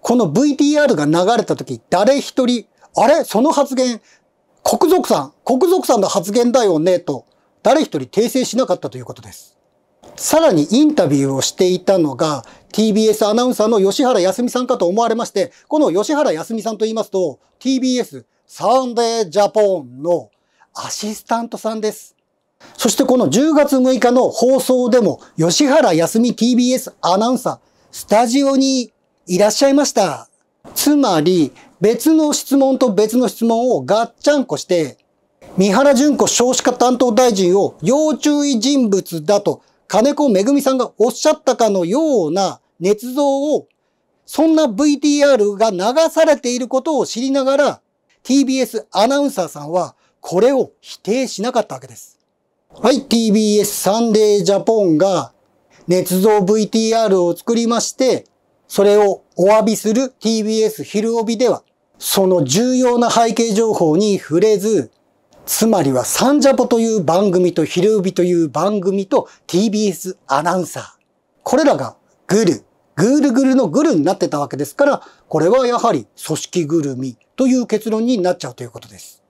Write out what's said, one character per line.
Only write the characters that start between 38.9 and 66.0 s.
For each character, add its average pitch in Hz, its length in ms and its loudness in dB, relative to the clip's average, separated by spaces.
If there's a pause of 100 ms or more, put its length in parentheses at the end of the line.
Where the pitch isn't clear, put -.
だ 202 180 2
と 143 180 -4 (260)
金 247 280 2
子 294 160 0
め 196 140 2
ぐ 269 100 2
み 277 80 0
さ 269 100 0
ん 262 60 -2
が - 180 -4
お 220 120 2
っ - 20 0
し - 180 -2
ゃ 311 40 4
っ 302 100 -4
た 247 140 0
か 226 120 2
の 190 160 0
よ 233 440 0
う 151 40 -4
な 185 280 -4 (200)
捏 208 340 -2
造 285 400 0
を、 175 120 -4 (580)
そ - 220 -2
ん 320 80 4
な 311 140 2
ブ 240 200 0
イ 285 120 0
テ 302 80 0
ィ 285 100 2
ー 285 120 4
ア 269 40 6
ー - 20 2
ル 208 200 0
が 220 140 2
流 180 80 -6 (320)
さ 320 140 2
れ 302 140 2
て 247 160 -4
い 247 40 -6
る 247 100 -6
こ 262 120 0
と 302 160 -2
を 220 80 0
知 - 160 -8
り 269 120 -2
な 269 120 0
が 269 120 0
ら、 262 240 0 (420)
テ 254 120 0
ィ 277 80 4
ー 247 40 2
ビ 262 140 -2
ー - 20 2
エ 240 40 0
ス 226 260 -10
ア 202 160 2
ナ 277 100 2
ウ 285 80 0
ン 254 60 -2
サ 175 140 -4
ー - 20 -12
さ 147 160 -16
ん 151 80 -10
は 170 220 -4 (260)
こ 175 200 -2
れ 254 120 4
を 254 180 -2 (100)
否 - 200 -20
定 247 260 -2
し - 160 -10
な 247 100 -4
か 240 80 0
っ - 60 -4
た 131 80 -14
わ 127 60 -16
け 123 80 -20
で 113 80 -20
す。 - 220 -20 (560)
は 233 160 0
い、 277 120 0
テ - 140 -2
ィ 226 120 0
ー 208 60 2
ビ 214 240 2
ー - 20 2
エ 196 60 0
ス - 160 -8
サ 208 180 0
ン 226 140 0
デ 208 260 4
ー 175 40 -4
ジ 196 100 2
ャ 190 60 0
ポ 226 220 0
ン 165 140 2
が 170 380 0 (520)
捏 185 360 0
造 214 180 4
ブ 202 180 0
イ 208 100 -2
テ 226 100 -2
ィ 220 140 0
ー 226 100 0
ア - 20 0
ー 214 60 0
ル 185 140 2
を 175 120 0
作 - 180 -4
り 233 120 -2
ま 226 160 -2
し - 100 -8
て、 247 320 -2 (420)
そ - 180 0
れ 208 120 4
を 202 280 2 (120)
お 180 120 2
詫 214 160 4
び 214 120 0
す 214 160 -4
る 262 160 0
テ - 220 -6
ィ 226 100 0
ー 208 40 -4
ビ 220 180 -2
ー - 20 2
エ 214 60 0
ス 214 120 -12
昼 226 360 -4
帯 226 180 -4
で 233 140 0
は、 143 120 -4 (360)
そ - 280 0
の 180 180 2
重 220 300 0
要 247 220 2
な 240 140 0
背 233 240 2
景 233 180 -2
情 214 220 0
報 160 240 2
に 202 200 2
触 165 220 -2
れ 214 160 2
ず、 185 340 -2 (540)
つ - 220 -2
ま 208 160 2
り 139 100 0
は 123 140 -2